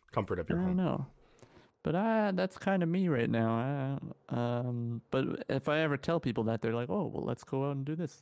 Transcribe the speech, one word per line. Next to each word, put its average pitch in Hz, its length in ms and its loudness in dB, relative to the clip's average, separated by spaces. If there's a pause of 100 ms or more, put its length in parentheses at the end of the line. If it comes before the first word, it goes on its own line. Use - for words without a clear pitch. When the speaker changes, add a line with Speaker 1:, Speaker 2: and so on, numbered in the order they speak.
(120)
Speaker 1:
comfort 98 260 -2
of 85 100 -6
your 170 100 0
Speaker 2:
I 180 40 0
don't 185 160 0
Speaker 1:
home. 190 60 2
Speaker 2:
know. 139 220 -2 (800)
But 151 100 0
I, 214 380 2
that's 185 260 -2
kinda 190 260 2
me 180 240 2
right 117 220 2
now. 127 680 0 (280)
I, - 80 -4
um, 120 640 -2 (120)
but - 360 0
if 135 200 0
I 151 100 2
ever 151 180 2
tell 165 220 0
people 117 260 0
that, 113 160 0
they're 113 140 0
like, 123 160 -2
"Oh, 185 160 0
well, - 160 -4
let's - 220 -4
go 135 220 -2
out 143 100 -2
and 139 80 -4
do 151 100 -4
this." 160 280 -6